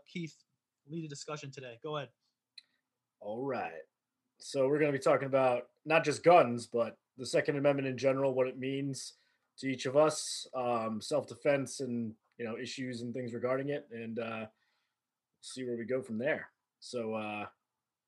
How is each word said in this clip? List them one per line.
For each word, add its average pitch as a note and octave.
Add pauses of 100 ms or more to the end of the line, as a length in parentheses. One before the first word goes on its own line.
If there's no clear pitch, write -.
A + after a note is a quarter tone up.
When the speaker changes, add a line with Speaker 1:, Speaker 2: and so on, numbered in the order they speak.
(120)
Speaker 1:
Keith E3+ (540)
lead D#3+
the D#3
discussion D3
today. B2+
Go D3+
ahead. C3 (1080)
Speaker 2:
All A2
right. F2+ (560)
So C3+
we're D3
gonna D3
be C3+
talking C3+
about C3 (160)
not D#3
just C3+
guns, B2+
but A2+ (200)
the C3
Second D3+
Amendment C#3
in B2
general, C3+
what B2+
it C3
means C3+ (460)
to C3+
each C3
of C3
us, -
um, A2+
self-defense C#3
and, A#2+ (240)
you A#2+
know, A2
issues B2+
and A#2+
things B2
regarding C3
it, D3
and, A2+
uh, A2+ (960)
see -
where A#2+
we A#2
go B2+
from A2+
there. C#3 (340)
So, A2+
uh, G#2+ (640)